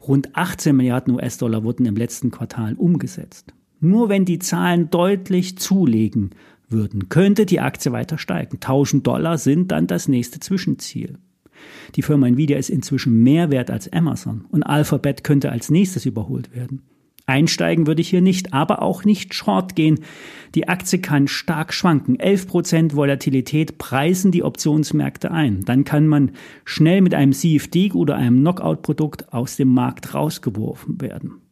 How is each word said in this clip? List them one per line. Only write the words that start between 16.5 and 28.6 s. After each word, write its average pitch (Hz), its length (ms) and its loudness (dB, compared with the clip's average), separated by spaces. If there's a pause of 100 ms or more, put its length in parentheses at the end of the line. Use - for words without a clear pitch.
werden. 123 280 -10 (460)
Einsteigen 165 600 2
würde 160 140 2
ich - 80 -2
hier 180 120 2
nicht, 185 300 2
aber 151 300 -2
auch - 240 -4
nicht 208 280 0
short 190 420 -2
gehen. 156 240 2 (560)
Die 165 120 0
Aktie 180 320 -2
kann 143 280 2
stark - 440 -4
schwanken. 151 480 0
Elf 190 280 0
Prozent 165 480 0
Volatilität 139 800 0
preisen 180 540 0
die 175 120 0
Optionsmärkte 147 880 -2
ein. 131 300 0
Dann 127 220 2
kann 156 240 2
man 143 240 4 (340)
schnell 175 360 4
mit 180 120 6
einem 139 180 4
C 156 260 2
F - 100 -2
D 185 240 2
oder 170 240 0
einem 127 240 4
Knockout-Produkt 156 920 -2